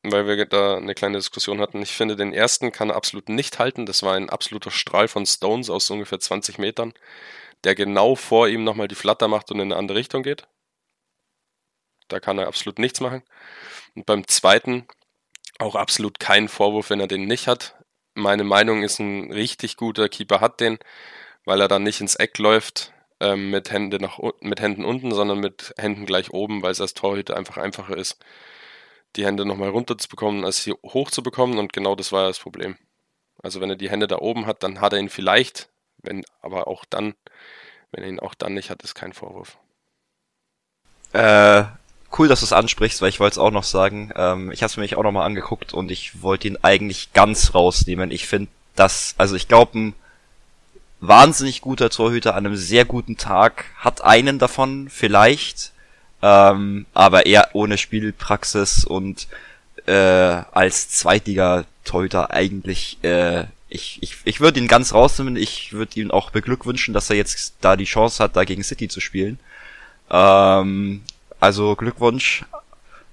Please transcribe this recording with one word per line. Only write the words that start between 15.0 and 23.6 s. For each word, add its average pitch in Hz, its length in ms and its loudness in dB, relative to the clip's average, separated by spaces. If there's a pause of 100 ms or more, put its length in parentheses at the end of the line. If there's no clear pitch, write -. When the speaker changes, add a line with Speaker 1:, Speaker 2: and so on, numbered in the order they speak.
Speaker 1:
auch 104 180 -8
absolut 104 420 -6
kein 104 300 0
Vorwurf, 104 420 -4
wenn 101 100 -4
er 98 80 -4
den 98 180 -8
nicht 127 200 -6
hat. - 300 -6 (380)
Meine 101 300 0
Meinung 104 380 2
ist, 104 160 -6
ein 101 340 -10
richtig 110 440 -10
guter 110 320 -4
Keeper 98 320 -4
hat 117 200 -2
den, 113 180 -2 (680)
weil 95 160 -2
er 98 80 2
dann 98 140 0
nicht 104 180 -6
ins 101 160 -4
Eck - 220 -4
läuft, 107 540 0 (280)
ähm, 98 300 -4
mit 98 200 -6